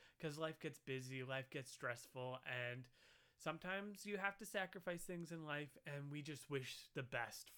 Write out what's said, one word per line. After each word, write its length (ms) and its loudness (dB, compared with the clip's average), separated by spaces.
'cause 180 0
life 220 0
gets 180 -4
busy, 460 -2
life 240 0
gets 220 -6
stressful, 720 -2
and 420 0
sometimes 680 -2
you 140 2
have 180 8
to 80 -8
sacrifice 640 2
things 260 0
in 140 -2
life, 280 2
and 240 -2
we 100 -2
just 300 -6
wish 420 0
the 100 0
best 560 0